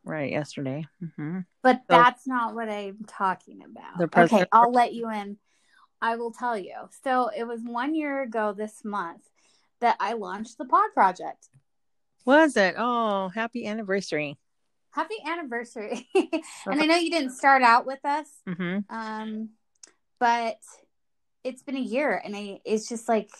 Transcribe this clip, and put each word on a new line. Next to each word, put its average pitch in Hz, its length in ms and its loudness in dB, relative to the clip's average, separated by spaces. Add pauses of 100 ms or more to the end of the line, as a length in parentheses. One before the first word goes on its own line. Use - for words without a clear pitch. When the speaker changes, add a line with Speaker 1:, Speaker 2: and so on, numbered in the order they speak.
Speaker 1:
Right, 156 280 -6
yesterday. 143 540 -6 (180)
Mm-hmm. 160 360 -8 (240)
Speaker 2:
But 254 260 4
Speaker 1:
So 175 60 6
Speaker 2:
that's 240 320 6
not 240 260 -4
what 226 160 -6
I'm 208 380 -10
talking 190 560 -6
about. - 340 -18
Speaker 1:
the 170 100 0
Speaker 2:
Okay, - 40 -6
Speaker 1:
president 180 400 6
Speaker 2:
I'll 233 200 8
let 247 220 4
you 233 160 -6
in. 202 280 -8 (640)
I 226 160 -2
will 233 160 -8
tell 240 260 -4
you. 170 180 -10 (280)
So 254 320 0
it 226 100 -6
was 233 180 -8
one 240 320 -4
year 285 260 -2
ago 220 320 -2
this 214 320 -10
month 196 380 -8 (560)
that 233 200 2
I 202 140 -4
launched 208 460 -10
the 294 60 -10
Pod 381 280 4
Project. 185 560 0 (720)
Speaker 1:
Was 294 320 6
it? 190 220 4
Oh, 220 520 -2
happy 226 360 -6
anniversary. 190 720 -4 (540)
Speaker 2:
Happy 330 240 -6 (100)
anniversary. 247 840 -8
<laughs> - 40 0
And 311 640 -2
I 311 40 4
Speaker 1:
Okay. 302 40 2
Speaker 2:
know 320 100 6
you 330 120 0
didn't 294 220 -2
start 269 320 4
out 240 240 6
with 269 180 -8
us, 294 240 -4 (180)
Speaker 1:
Mm-hmm. 185 480 -6
Speaker 2:
um, 220 540 -8 (680)
but 233 400 2 (840)
it's 254 200 -10
been 269 140 -6
a - 20 -2
year, 240 440 -2
and 208 120 -10
I, 202 280 -10
it's 214 240 -2
just 233 220 -6
like, 220 300 0